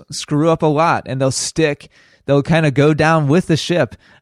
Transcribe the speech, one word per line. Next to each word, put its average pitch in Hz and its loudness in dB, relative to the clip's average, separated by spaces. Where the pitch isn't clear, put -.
screw 151 -2
up 160 0
a 165 0
lot, 151 0
and 131 -6
they'll 135 0
stick - -4
they'll 139 2
kinda 160 0
go 143 2
down 156 0
with 170 2
the 160 0
ship 165 -2